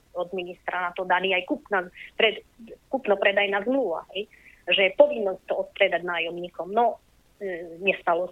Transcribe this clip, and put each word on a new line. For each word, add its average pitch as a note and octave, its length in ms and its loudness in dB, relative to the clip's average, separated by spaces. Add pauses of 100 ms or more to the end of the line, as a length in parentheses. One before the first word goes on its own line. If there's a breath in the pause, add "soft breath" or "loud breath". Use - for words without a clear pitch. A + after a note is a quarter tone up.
(140)
od F3 200 -6
ministra F3+ 560 -6
na - 40 -12
to F#3 160 -4
daný, F#3 240 2
aj F3+ 160 0
kupna, F#3+ 400 -2 (240 loud breath)
pred-, - 320 0 (480)
kupno-predajná G3+ 720 2
zmluva, A#3+ 480 0
hej, G3+ 160 -8 (400 soft breath)
že F3+ 200 4
je - 100 -12
povinnosť A3 500 4
to G3 40 0 (120)
odpredať F3+ 400 0
nájomníkom. F3 640 -6
No, A3+ 320 2 (400)
e, F3 400 -8
nestalo F3+ 500 0